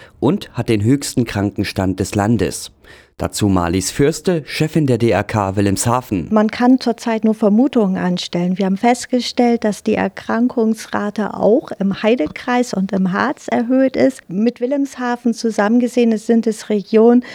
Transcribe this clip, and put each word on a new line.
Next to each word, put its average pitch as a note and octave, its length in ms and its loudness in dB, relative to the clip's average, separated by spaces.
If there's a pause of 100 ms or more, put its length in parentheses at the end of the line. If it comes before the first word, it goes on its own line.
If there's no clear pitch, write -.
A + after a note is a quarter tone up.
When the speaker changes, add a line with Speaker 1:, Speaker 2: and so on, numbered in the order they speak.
(200)
Speaker 1:
und F3+ 320 0
hat - 160 -4
den G#2+ 140 2
höchsten B2+ 420 0
Krankenstand G2 760 -2
des G2 160 -4
Landes. G2+ 580 0 (460)
Dazu F2 280 -2
Marlies F2+ 440 0
Fürste, D#3+ 560 0
Chefin D#3 400 -2
der B2 120 2
D A#2 120 2
R G2 120 2
K G2+ 320 -2
Wilhelmshaven. G2+ 800 0
Speaker 2:
Man G#3+ 180 2
kann B3+ 300 2
zurzeit A3+ 440 -4
nur A3 100 2
Vermutungen G#3+ 600 2
anstellen. F3+ 640 -2
Wir G3 80 -2
haben F#3+ 120 -2
festgestellt, A#3+ 840 0
dass G#3 200 -2
die G#3+ 100 0
Erkrankungsrate A3 1400 -2
auch A3+ 440 2
im G3 240 -2
Heidekreis B3 720 -2
und F#3+ 160 -2
im F#3 220 0
Harz G#3 360 -4
erhöht B3+ 480 0
ist. C4 320 0
Mit A3 320 -2
Wilhelmshaven B3 720 -2
zusammengesehen A3+ 840 2
sind A#3 300 2
es G#3+ 200 -4
Regionen, A3 540 4 (120)